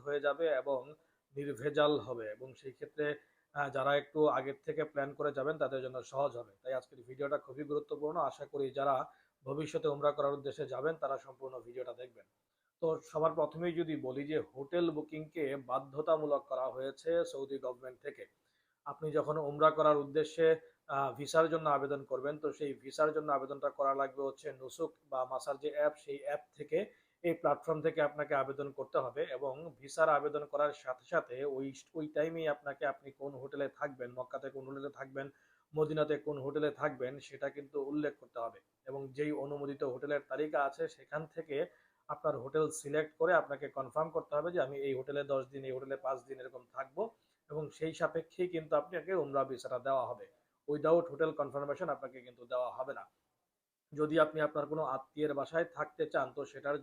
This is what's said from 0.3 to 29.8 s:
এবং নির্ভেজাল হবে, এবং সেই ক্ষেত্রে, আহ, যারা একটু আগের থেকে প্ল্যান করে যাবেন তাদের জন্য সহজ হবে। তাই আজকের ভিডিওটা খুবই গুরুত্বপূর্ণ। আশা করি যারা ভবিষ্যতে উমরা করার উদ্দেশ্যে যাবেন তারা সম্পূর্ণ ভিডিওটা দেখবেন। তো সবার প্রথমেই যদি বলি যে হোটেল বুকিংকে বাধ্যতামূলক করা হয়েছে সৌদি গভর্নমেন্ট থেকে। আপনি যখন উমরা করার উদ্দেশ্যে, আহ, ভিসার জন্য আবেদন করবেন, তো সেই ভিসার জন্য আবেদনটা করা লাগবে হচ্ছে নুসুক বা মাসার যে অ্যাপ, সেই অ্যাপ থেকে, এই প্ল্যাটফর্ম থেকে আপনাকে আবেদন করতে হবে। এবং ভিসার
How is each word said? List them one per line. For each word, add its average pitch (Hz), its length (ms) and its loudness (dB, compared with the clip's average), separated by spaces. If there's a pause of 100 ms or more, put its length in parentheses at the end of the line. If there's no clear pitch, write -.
এবং 135 200 0 (560)
নির্ভেজাল 143 560 2 (140)
হবে, 117 180 -6 (120)
এবং 131 120 -14 (120)
সেই 135 180 -12
ক্ষেত্রে, 147 280 -4 (480)
আহ, 143 220 0
যারা 135 160 4 (100)
একটু 151 180 -2 (180)
আগের 139 280 -4
থেকে 151 160 -2 (100)
প্ল্যান 139 260 0
করে 147 200 2
যাবেন 151 240 0
তাদের 131 220 0
জন্য 127 140 -6 (140)
সহজ 139 260 0
হবে। 113 140 -12 (100)
তাই 131 160 -2
আজকের 127 300 -10
ভিডিওটা 139 380 -2
খুবই 139 240 -10
গুরুত্বপূর্ণ। 147 460 -2 (140)
আশা - 220 -10
করি 143 140 0 (120)
যারা 139 180 4 (500)
ভবিষ্যতে 151 480 -2
উমরা 147 220 4
করার 143 220 2
উদ্দেশ্যে 135 340 -6
যাবেন 143 300 0
তারা 135 140 0 (100)
সম্পূর্ণ 131 280 -12 (120)
ভিডিওটা 123 340 -8
দেখবেন। 117 260 -16 (560)
তো 165 40 2 (240)
সবার 160 280 4
প্রথমেই 160 420 0
যদি 160 140 0 (120)
বলি 131 240 -4
যে 156 80 2 (160)
হোটেল 165 320 0 (100)
বুকিংকে 156 480 -4 (260)
বাধ্যতামূলক 143 800 2
করা 131 240 -2
হয়েছে 135 360 -4 (220)
সৌদি 139 320 -4
গভর্নমেন্ট 127 400 -8
থেকে। 110 200 -10 (640)
আপনি 147 200 -6 (120)
যখন 151 180 2 (140)
উমরা 151 280 8
করার 151 260 8
উদ্দেশ্যে, 151 420 4 (480)
আহ, 139 240 2
ভিসার 160 340 6
জন্য 160 140 0 (100)
আবেদন 139 240 0 (100)
করবেন, 135 320 -2
তো 151 60 0 (100)
সেই 143 140 -2 (100)
ভিসার 151 340 2
জন্য 151 120 0 (100)
আবেদনটা 139 400 -2
করা 139 220 4
লাগবে 135 280 -2
হচ্ছে 135 180 -8 (140)
নুসুক 151 300 -6 (200)
বা 131 100 0 (100)
মাসার - 320 -4
যে 151 140 -4
অ্যাপ, 147 180 4 (100)
সেই 143 220 -8
অ্যাপ 147 180 -4 (140)
থেকে, 156 220 0 (480)
এই 165 140 2
প্ল্যাটফর্ম 156 440 2
থেকে 160 220 2
আপনাকে 147 340 -2
আবেদন 139 260 -4 (100)
করতে 135 260 -2
হবে। 127 180 -2 (140)
এবং 131 180 -4 (240)
ভিসার 147 300 4 (100)